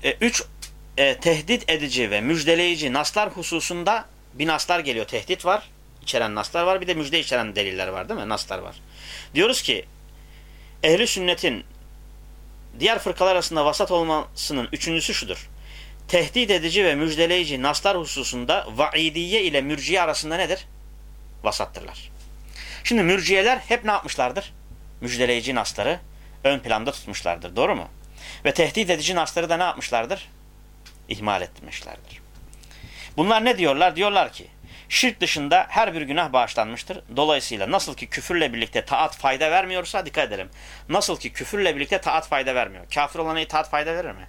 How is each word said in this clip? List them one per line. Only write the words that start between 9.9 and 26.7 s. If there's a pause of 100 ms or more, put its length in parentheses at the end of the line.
ehli
sünnetin (1120)
diğer
fırkalar
arasında
vasat
olmasının
üçüncüsü
şudur. (580)
Tehdit
edici
ve
müjdeleyici
naslar
hususunda
vaidiye
ile
mürciye
arasında
nedir? (800)
Vasattırlar. (720)
Şimdi
mürciyeler
hep
ne
yapmışlardır? (480)
Müjdeleyici
nasları (440)
ön
planda